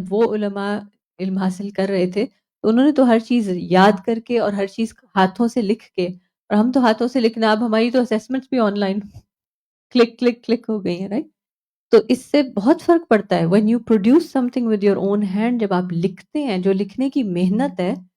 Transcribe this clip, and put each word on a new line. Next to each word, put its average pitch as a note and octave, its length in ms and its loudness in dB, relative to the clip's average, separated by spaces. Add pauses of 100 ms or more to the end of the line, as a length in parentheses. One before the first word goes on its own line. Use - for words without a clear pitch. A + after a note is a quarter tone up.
وہ G#3+ 260 0
علماء G3+ 440 -6 (400)
علم F#3+ 180 -4
حاصل F#3+ 320 -4
کر F#3+ 180 -2
رہے F#3 240 0
تھے G#3 140 -2 (360)
تو - 80 0
انہوں A#3+ 160 4
نے D4+ 60 4
تو C#4 160 4
ہر A#3 120 4
چیز A3+ 300 -2
یاد F#3 560 4
کر A3+ 140 -4
کے A#3 200 -2
اور G#3 140 -2
ہر G3 140 -4
چیز A3 260 -6 (220)
ہاتھوں F#3+ 320 2
سے A#3+ 140 -2
لکھ G#3 220 -2
کے، F3+ 240 -6 (420)
اور G#3 60 0
ہم A3 160 2
تو C#4 80 2
ہاتھوں A#3+ 280 2
سے B3+ 120 -4
لکھنا، A3+ 320 0
اب G#3+ 140 0
ہماری A3+ 260 0
تو B3 100 2
اسسمنٹس B3 480 -4
بھی C4 100 -2
آن G3+ 200 0
لائن، G3+ 200 -2 (920)
کلک، A#3+ 300 0
کلک، A#3+ 240 -2
کلک A3+ 260 -4
ہو G#3+ 140 -6
گئی F3+ 180 -4
ہیں، G3 80 -8
رائٹ؟ B3 160 -4 (680)
تو A3+ 60 8 (120)
اس B3 160 -2
سے C#4+ 180 0
بہت B3 380 -2
فرق E4+ 280 0
پڑتا G3 260 0
ہے۔ E3+ 100 0
When F#3+ 160 2
you A3 140 2
produce A#3 520 2 (100)
something A#3+ 340 -2
with G3+ 180 0
your G3 200 0
own G3+ 280 -2
hand، A#3 220 -2
جب G3+ 140 -2
آپ F3+ 180 0
لکھتے F#3 520 -6
ہیں، A3 140 -4
جو F#3 160 0
لکھنے G3+ 360 -4
کی C#4 140 -2
محنت F#3+ 560 -2
ہے F3+ 140 -2 (240)